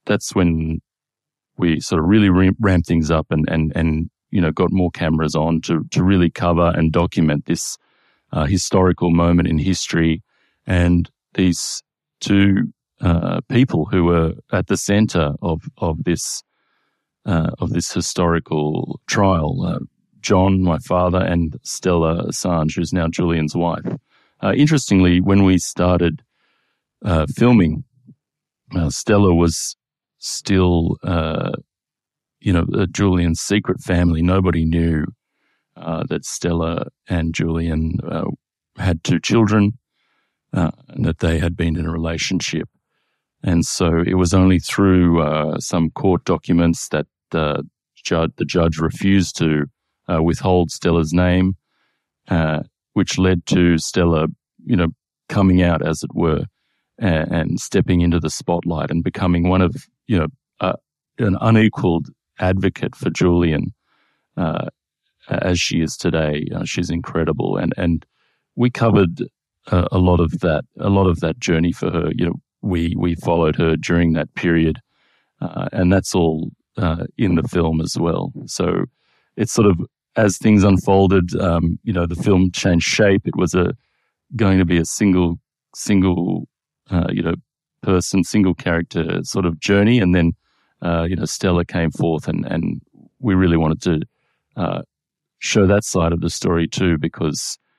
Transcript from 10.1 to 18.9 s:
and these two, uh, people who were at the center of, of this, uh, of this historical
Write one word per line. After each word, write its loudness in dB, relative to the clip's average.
and 2
these -2
two, 2
uh, 0
people 2
who 0
were 2
at -2
the 0
center 0
of, -4
of -4
this, -4
uh, 0
of -4
this -4
historical -2